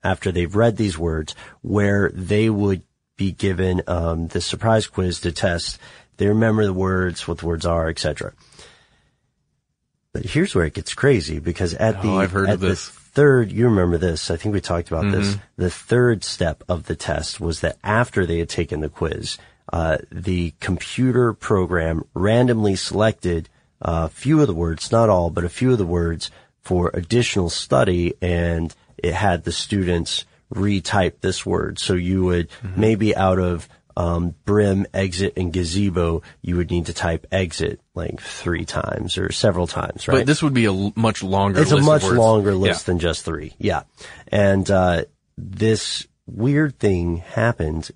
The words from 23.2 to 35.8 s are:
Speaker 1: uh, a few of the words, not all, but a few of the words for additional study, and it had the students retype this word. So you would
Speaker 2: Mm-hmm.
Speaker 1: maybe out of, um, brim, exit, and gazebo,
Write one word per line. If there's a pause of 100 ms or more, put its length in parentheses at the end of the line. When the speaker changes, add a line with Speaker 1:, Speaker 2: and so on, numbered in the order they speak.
Speaker 1:
uh,
a
few
of
the
words,
not
all,
but
a
few
of
the
words (320)
for
additional
study,
and (220)
it
had
the
students (300)
retype
this
word.
So
you
would (140)
Speaker 2:
Mm-hmm.
Speaker 1:
maybe
out
of, (300)
um, (100)
brim,
exit,
and
gazebo, (200)